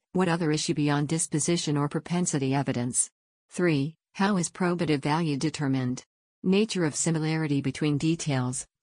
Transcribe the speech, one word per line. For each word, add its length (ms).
what 160
other 240
issue 220
beyond 340
disposition 680
or 100
propensity 640
evidence? 560
Three, 440
how 200
is 140
probative 520
value 360
determined? 640
Nature 400
of 100
similarity 680
between 360
details, 680